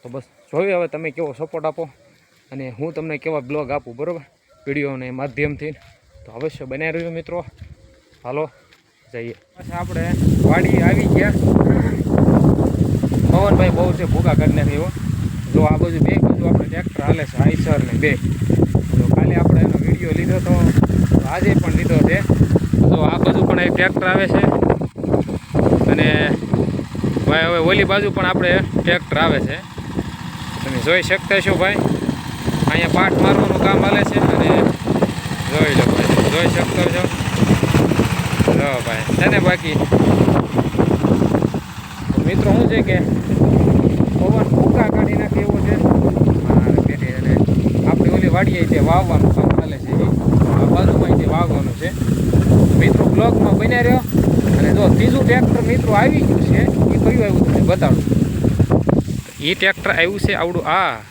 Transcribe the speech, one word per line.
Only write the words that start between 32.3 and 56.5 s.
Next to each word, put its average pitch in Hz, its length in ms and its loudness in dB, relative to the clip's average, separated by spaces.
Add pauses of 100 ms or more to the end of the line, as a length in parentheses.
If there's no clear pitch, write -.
અહીંયા 165 240 0
પાટ 185 280 0
મારવાનું 190 380 0
કામ 196 240 2
હાલે 202 200 2
છે 202 140 -2
અને - 300 2 (1000)
જોઈ 151 280 0
લો 135 80 2
ભાઈ, - 440 0
જોઈ 165 180 0
શકતા 175 460 -2
છો. 180 80 -2 (1500)
જો 202 160 0 (180)
ભાઈ, - 320 -4
છે 180 100 2
ને 196 120 2
બાકી. 180 340 0 (2500)
તો - 140 0
મિત્રો 202 260 0
શું - 160 2
છે 226 140 0
કે 190 140 0 (1200)
પવન - 300 0
ભૂકા - 400 2
કાઢી - 260 0
નાખે - 260 -2
એવો - 260 -2
છે. - 80 2 (720)
હા, - 240 2 (160)
બેઠી - 280 -2
અને - 180 0 (560)
આપણે - 220 2
ઓલી - 180 2
વાડીએ - 380 2
તે - 120 2
વાવવાનું 165 560 2
કામ - 260 0
ચાલે - 180 -8
છે, - 140 -6
આ - 760 2
બાજુમાં - 520 2
તે - 80 0
વાવવાનું - 540 -2
છે. 170 100 -4 (880)
મિત્રો - 260 4
બ્લોગમાં - 500 2
બન્યા 240 260 2
રહ્યો. 247 200 2 (580)
અને - 160 2
જો 202 140 4
ત્રીજું 254 360 2
ટ્રેક્ટર 247 380 2
મિત્રો 233 300 0
આવી 214 280 2
ગયું - 240 2
છે, - 180 4